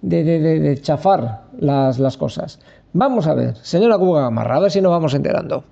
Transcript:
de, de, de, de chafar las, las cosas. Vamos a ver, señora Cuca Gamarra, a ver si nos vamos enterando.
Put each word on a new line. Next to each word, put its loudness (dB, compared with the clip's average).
de, 0
de, 2
de, 2
de 0
chafar -2
las, 0
las 0
cosas. -8
Vamos 0
a 2
ver, -2
señora 2
Cuca 2
Gamarra, -2
a 2
ver 2
si 0
nos 4
vamos 0
enterando. -2